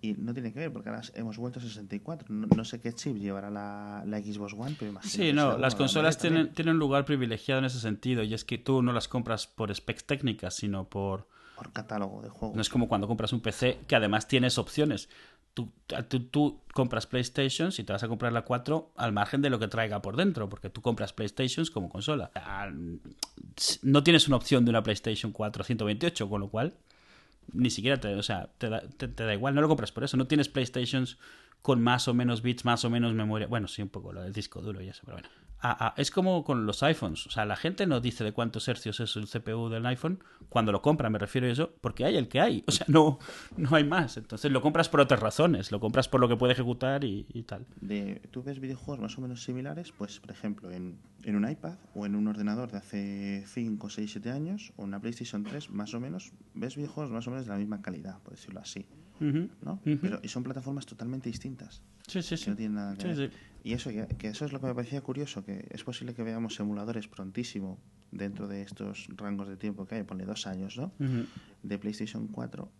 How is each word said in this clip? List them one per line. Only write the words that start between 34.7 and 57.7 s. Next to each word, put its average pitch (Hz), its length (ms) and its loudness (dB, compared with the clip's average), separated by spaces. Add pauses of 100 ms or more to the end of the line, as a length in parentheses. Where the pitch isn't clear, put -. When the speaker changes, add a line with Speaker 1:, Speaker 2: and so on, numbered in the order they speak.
Speaker 2:
y 92 80 -10
eso, - 160 -16
pero - 120 -12
bueno. - 120 -16 (320)
Ah, 120 180 2
ah, 117 180 0
es - 140 0
como 185 320 4
con 120 240 2
los 104 160 0
iPhones, 139 420 2
o - 60 -10
sea, 107 140 0
la 104 100 0
gente 190 320 0
no 135 120 4
dice 117 240 0
de 107 100 0
cuántos 113 340 -2
hercios 110 320 -2
es 117 160 -2
el 107 120 -4
C 117 120 -4
P 110 160 -4
U 117 140 -2
del 113 180 -2
iPhone 160 360 -2 (260)
cuando 110 220 6
lo 98 120 4
compra, 147 260 6
me 107 80 2
refiero 123 300 2
a - 20 4
eso, 131 320 0
porque 123 240 -2
hay - 120 4
el 131 100 2
que 131 120 2
hay, 196 280 4
o - 40 2
sea, - 160 2
no, 151 300 10 (400)
no 151 180 4
hay 151 80 10
más, 147 340 2
entonces 135 340 -2
lo 135 100 4
compras 156 280 4
por 147 100 6
otras 131 220 8
razones, 113 500 4
lo 104 80 0
compras 110 280 4
por 131 120 4
lo 123 80 8
que 117 80 6
puede 123 180 6
ejecutar 127 500 0
y, 101 300 -4
y 113 100 -6
tal. 117 220 -10 (160)
Speaker 1:
De, 101 480 -4
tú 123 140 -10
ves 135 160 -8
videojuegos 131 400 -8
más 107 180 -6
o 131 40 -8
menos 123 220 -8
similares, 143 480 -8
pues, - 280 -10
por - 100 -20
ejemplo, - 400 -6
en, 90 300 -10 (240)
en 104 120 0
un 104 140 2
iPad 160 280 -8 (180)
o 101 100 -4
en 101 100 0
un 104 120 2
ordenador 107 420 -2
de 104 80 -8
hace 101 720 -6
cinco, 107 420 -6
seis, 107 220 -6
siete 110 180 -8
años, 165 460 -6
o - 80 -12
una 98 160 -6
PlayStation 117 460 -6
tres, 139 260 -10
más 104 240 -6
o 117 40 -4
menos, 156 340 -10 (200)
ves 120 220 -6
videojuegos 147 360 -6
más 117 160 -6
o 123 40 -6
menos 131 160 -6
de 104 60 -6
la 101 40 -4
misma 104 240 -4